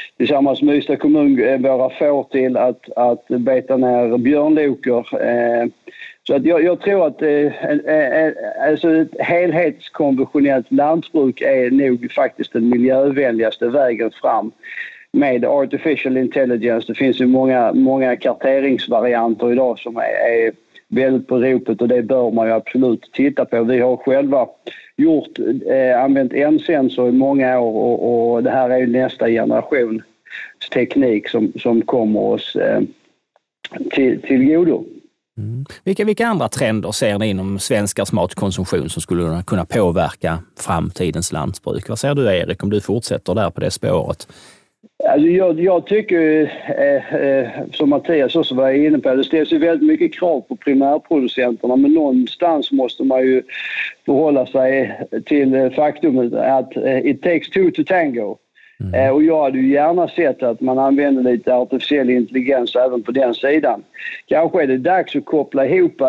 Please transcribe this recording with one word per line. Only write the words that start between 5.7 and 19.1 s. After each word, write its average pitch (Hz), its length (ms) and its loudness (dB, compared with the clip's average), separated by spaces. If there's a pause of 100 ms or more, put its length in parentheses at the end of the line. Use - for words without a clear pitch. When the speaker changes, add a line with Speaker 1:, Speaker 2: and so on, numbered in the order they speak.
Speaker 1:
så 147 80 0
att 139 100 0
jag, 160 200 2
jag 175 160 0
tror 196 260 2
att, 139 160 -4
eh, 147 420 0
en, 147 220 -2
en, 151 260 0
en, 156 220 0 (340)
alltså 156 220 0
ett 160 180 2 (100)
helhetskonventionellt 143 1500 0
lantbruk 143 680 0
är 127 300 2
nog 127 420 0
faktiskt - 400 -4
den 117 160 0
miljövänligaste 123 1000 2
vägen 117 420 0 (120)
fram 110 300 -2 (600)
med 127 320 2
artificial 135 720 0
intelligence. 120 760 0
Det - 60 -8
finns 131 220 0
ju 127 60 2
många, 127 460 2
många 131 440 2
karteringsvarianter 120 1400 0